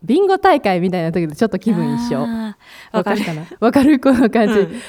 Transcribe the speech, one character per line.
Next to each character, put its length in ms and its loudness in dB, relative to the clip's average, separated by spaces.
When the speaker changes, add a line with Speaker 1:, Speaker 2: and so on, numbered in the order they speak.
Speaker 1:
ビ 160 2
ン 80 2
ゴ 100 2
大 220 4
会 180 0
み 140 -2
た 80 -4
い 20 -2
な 80 -2
時 160 -2
と 80 -8
ち 100 -2
ょ 20 0
っ 20 -2
と 100 -6
気 140 -2
分 240 -2
一 180 -4
緒。 80 -4
Speaker 2:
あ 340 -8
ー、 40 -2
わ 60 0
か 140 -2
る。 40 -2
Speaker 1:
わ 40 -2
か 0 -
る 0 -
か 100 -6
な？ 120 -10
わ 140 0
か 100 4
る？ 160 4
こ 140 2
の 180 2
感 160 2
じ。 140 2
Speaker 2:
う 20 4
ん。 260 -4